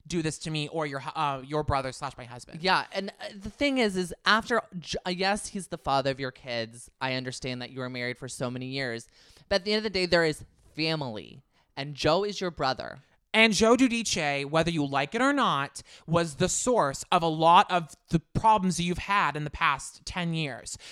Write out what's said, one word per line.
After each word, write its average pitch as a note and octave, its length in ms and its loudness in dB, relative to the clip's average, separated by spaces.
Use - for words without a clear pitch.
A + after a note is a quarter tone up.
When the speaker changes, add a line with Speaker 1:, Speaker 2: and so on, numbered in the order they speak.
Speaker 1:
do E3 140 -2
this D#3 160 -2
to D#3 140 -8
me D3+ 180 -2
or D#3+ 160 -4
your C#3 140 -6
hu-, D3+ 200 -8
uh, C#3 240 -2
your D3 200 -2
brother C3+ 280 -2
slash C3+ 240 -10
my B2+ 100 -16
husband." B2 360 -16
Speaker 2:
Yeah, F3 320 4
and, G3 160 -4
uh, - 160 -12
the G3+ 140 -12
thing C4+ 300 0
is, G#3 180 2
is F3+ 160 -2
after A3 340 2
J-, - 280 -8
uh, F#3 40 -4
yes, F#3+ 380 -2
he's F#3+ 200 -10
the E3 120 -8
father C3+ 320 2
of C3+ 80 -4
your C3 100 -4
kids. A#2+ 640 -8
I C3 140 -2
understand B2+ 480 -6
that B2 80 -12
you C3 80 -12
were B2+ 100 -6
married B2 300 -6
for C3+ 80 -12
so B2 240 -4
many B2+ 160 -8
years, C3 400 -6
but G3 120 2
at F#3 40 -10
the G#3 80 0
end G#3+ 60 2
of G#3+ 40 -4
the G#3+ 60 -2
day, F#3 160 0
there E3+ 180 4
is D#3 220 -2
family, C3+ 680 -4
and C#3+ 200 -8
Joe D#3+ 280 2
is G#3 160 -6
your F3+ 120 -4
brother. C3 480 -4
Speaker 1:
And A3 180 6
Joe A3 240 6
Giudice, G3+ 680 2
whether D#3+ 240 2
you D#3+ 160 0
like C#3 300 0
it A#3+ 80 2
or C#4+ 100 4
not, E3 480 0
was E3 300 2
the C#3 140 2
source E3 640 0
of E3+ 120 4
a E3+ 40 2
lot E3 440 6
of F3 240 -2
the E3 80 4
problems F#3+ 600 2
you've F3 200 -2
had F3+ 360 0
in D3+ 80 -4
the D3 60 -4
past - 560 -2
ten E3+ 300 -4
years. C#3 420 -6